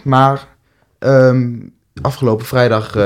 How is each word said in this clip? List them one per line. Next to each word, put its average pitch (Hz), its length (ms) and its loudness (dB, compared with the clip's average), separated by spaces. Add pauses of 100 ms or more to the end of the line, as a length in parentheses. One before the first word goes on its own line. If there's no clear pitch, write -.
Maar, 135 420 0 (520)
ehm, 127 540 2 (500)
afgelopen 117 440 -2
vrijdag, 113 500 0
eh, 104 100 2